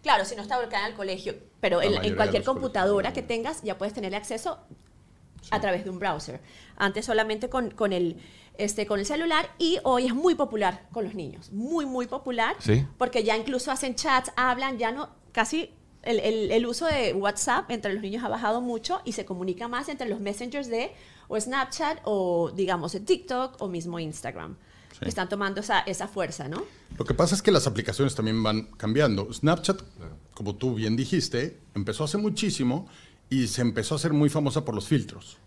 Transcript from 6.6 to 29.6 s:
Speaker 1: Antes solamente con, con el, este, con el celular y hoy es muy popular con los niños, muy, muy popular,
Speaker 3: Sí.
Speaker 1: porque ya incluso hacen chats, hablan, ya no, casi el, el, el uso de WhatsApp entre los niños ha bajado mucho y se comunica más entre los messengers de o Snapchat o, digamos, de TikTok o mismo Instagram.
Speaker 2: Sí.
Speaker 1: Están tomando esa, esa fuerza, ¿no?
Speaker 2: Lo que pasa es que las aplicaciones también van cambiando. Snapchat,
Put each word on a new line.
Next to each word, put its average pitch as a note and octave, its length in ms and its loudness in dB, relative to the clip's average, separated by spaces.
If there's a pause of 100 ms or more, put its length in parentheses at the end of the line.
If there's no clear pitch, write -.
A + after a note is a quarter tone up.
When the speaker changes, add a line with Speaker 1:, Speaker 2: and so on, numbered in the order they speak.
Speaker 1:
Antes G3+ 280 0
solamente A3 440 2
con, B3 240 0
con G3+ 200 2
el, F3 240 2 (420)
este, G#3 280 0
con G#3 140 2
el G3+ 60 -2
celular D#4+ 520 0
y E4+ 260 2
hoy B3+ 220 4
es A#3 80 2
muy E4 220 4
popular G#3 560 -2
con A3+ 120 -4
los G#3+ 100 -8
niños, E3 380 -10
muy, C#4+ 320 -2
muy B3+ 220 -2
popular, B3+ 540 0
Speaker 3:
Sí. B2 260 4 (100)
Speaker 1:
porque B3 280 0
ya A3 120 4
incluso B3 360 -2
hacen C4 240 -2
chats, C4 400 2
hablan, B3+ 420 0
ya A3+ 140 0
no, C#4+ 160 -6 (240)
casi D4 380 0 (320)
el, A#3 180 2
el, A3 320 0
el A#3 140 4
uso A#3+ 200 -2
de C4+ 260 2
WhatsApp G3+ 600 0
entre G#3+ 200 -2
los G#3+ 100 -2
niños G#3 220 -4
ha G#3+ 40 -2
bajado A3+ 320 0
mucho A#3+ 440 -4
y A#3 80 -4
se G#3 120 -6
comunica F#3 420 -4
más B3 220 -4
entre B3+ 200 -6
los G#3+ 120 -2
messengers A#3+ 480 -6
de A#3+ 240 -2 (360)
o G#3+ 120 -2
Snapchat C4+ 640 -2
o, F3+ 500 2
digamos, F3 380 2
de F#3+ 80 -4
TikTok B3+ 600 0
o G3+ 80 -4
mismo E3+ 300 -6
Instagram. C3+ 580 -8 (420)
Speaker 2:
Sí. - 100 -6
Speaker 1:
Están F#3 200 -2
tomando G3 320 -2
esa, G#3 200 2
esa F#3 280 -4
fuerza, D#3+ 400 -6
¿no? G#3+ 160 -6 (320)
Speaker 2:
Lo - 80 -2
que - 80 0
pasa F3 220 4
es G3 80 0
que - 100 8
las D3 140 6
aplicaciones B2 480 0
también A2 280 2
van A2 200 2 (160)
cambiando. A2 520 2
Snapchat, F3 520 2 (140)